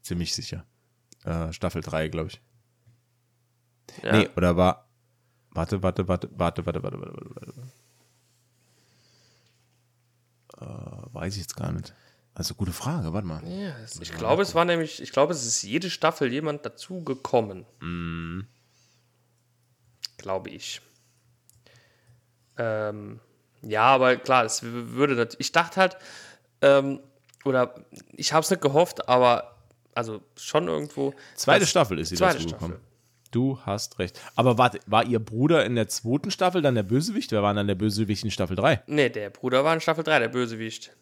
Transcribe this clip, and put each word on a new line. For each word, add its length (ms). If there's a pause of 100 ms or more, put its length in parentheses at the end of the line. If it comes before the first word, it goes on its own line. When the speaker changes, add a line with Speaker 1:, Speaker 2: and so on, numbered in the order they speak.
Speaker 1:
Ziemlich 320
sicher. 300 (600)
Äh, 280
Staffel 300
drei, 260
glaub 180
ich. 140 (1600)
Speaker 2:
Ja. 140
Speaker 1:
Nee, 200
oder 200
war, 320 (640)
warte, 320
warte, 260
warte, 280
warte, 300
warte, 160
warte, 180
warte, 160
warte, 200
warte. 180 (3000)
Äh, 540
weiß 200
ich 80
jetzt 140
gar 160
nicht. 220 (400)
Also, 200
gute 180
Frage, 400
warte 140
mal. 200
Speaker 2:
Ja, 340
es, 160
Speaker 1:
Muss 120
Speaker 2:
ich 40
Speaker 1:
mal 60
Speaker 2:
glaube, 240
es 60
Speaker 1:
nachgucken. 100
Speaker 2:
war 80
nämlich, 360
ich 100
glaube, 200
es 120
ist 180
jede 280
Staffel 420
jemand 320
dazugekommen. 1000 (140)
Speaker 1:
Mhm. 680 (1700)
Speaker 2:
Glaube 340
ich. 300 (1800)
Ähm, 640 (420)
ja, 220
aber 320
klar, 280
es 180
w-, 320
würde 220
nat-, 220
ich 140
dachte 280
halt, 160 (680)
ähm, 380 (440)
oder 300 (380)
ich 200
hab's 180
nicht 120
gehofft, 460
aber, 480 (380)
also 280 (140)
schon 320
irgendwo, 460 (200)
Speaker 1:
Zweite 260
Speaker 2:
dass 100
Speaker 1:
Staffel 280
ist 120
sie 60
Speaker 2:
Zweite 220
Speaker 1:
dazugekommen. 380
Speaker 2:
Staffel. 100 (440)
Speaker 1:
Du 340
hast 360
recht. 200 (140)
Aber 240
warte, 280
war 200
ihr 140
Bruder 440
in 120
der 120
zweiten 440
Staffel 300
dann 120
der 80
Bösewicht? 500
Wer 100
war 120
dann 140
der 80
Bösewicht 480
in 60
Staffel 260
drei? 300
Speaker 2:
Nee, 220
der 220
Bruder 340
war 80
in 80
Staffel 240
drei 140
der 100
Bösewicht. 600 (120)